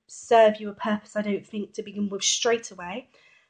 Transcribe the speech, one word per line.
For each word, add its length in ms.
serve 520
you 120
a 40
purpose, 420
I 60
don't 240
think, 280
to 80
begin 260
with 160
straight 460
away. 380